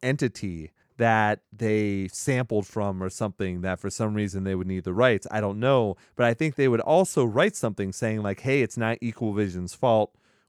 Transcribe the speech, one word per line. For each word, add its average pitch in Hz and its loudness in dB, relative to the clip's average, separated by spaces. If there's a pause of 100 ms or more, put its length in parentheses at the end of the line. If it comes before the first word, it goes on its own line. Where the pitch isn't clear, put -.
entity 104 -4 (260)
that 110 2 (140)
they 104 0
sampled 123 -2
from 101 -4
or 92 -4
something 92 -4
that 92 -2
for 101 -6
some 107 -2
reason 98 -2
they 95 -2
would 92 -2
need 92 -4
the 92 -4
rights. 113 4
I 110 -2
don't 104 -2
know, 117 2 (220)
but 123 4
I 117 4
think 151 -2
they 139 4
would 117 4
also 165 2
write 127 2
something 101 -2
saying, 110 -2
like, 101 -4
"Hey, 135 2
it's 110 -2
not 113 -2
Equal 113 -4
Vision's 90 -2
fault. 110 2 (360)